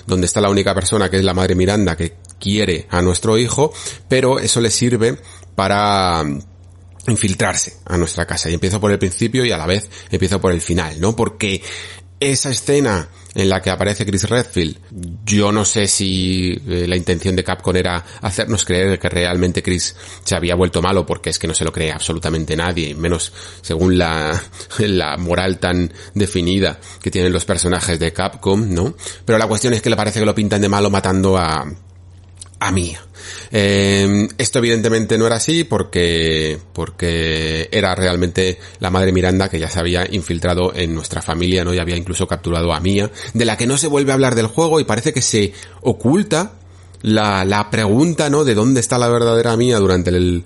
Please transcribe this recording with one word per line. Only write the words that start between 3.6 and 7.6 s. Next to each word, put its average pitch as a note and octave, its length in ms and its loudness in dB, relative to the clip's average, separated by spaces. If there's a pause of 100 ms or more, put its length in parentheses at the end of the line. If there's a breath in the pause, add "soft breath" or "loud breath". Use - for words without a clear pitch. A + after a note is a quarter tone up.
pero B2+ 320 2
eso G#2+ 200 0
le A2+ 120 2
sirve A#2+ 480 0 (340 loud breath)
para F#2+ 720 2 (800)
infiltrarse G2+ 800 -2